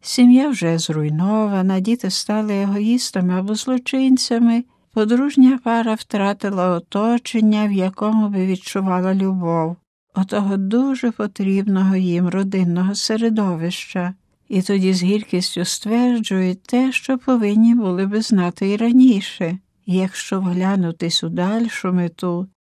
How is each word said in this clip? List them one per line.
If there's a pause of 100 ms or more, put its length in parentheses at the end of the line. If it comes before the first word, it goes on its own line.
Сім'я
вже
зруйнована,
діти
стали
егоїстами
або
злочинцями, (300)
подружня
пара
втратила
оточення,
в
якому
би
відчувала
любов, (400)
отого
дуже
потрібного
їм
родинного
середовища. (360)
І
тоді
з
гіркістю
стверджують
те,
що
повинні
були
би
знати
і
раніше. (280)
Якщо
вглянутись
у
дальшу
мету (140)